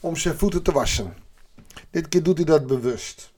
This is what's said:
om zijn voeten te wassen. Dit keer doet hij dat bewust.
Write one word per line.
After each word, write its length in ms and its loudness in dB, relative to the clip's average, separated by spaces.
om 160 -4
zijn 220 -2
voeten 240 0
te 100 2
wassen. 440 0
Dit 180 -4
keer 140 2
doet 140 2
hij 100 0
dat 200 4
bewust. 720 -4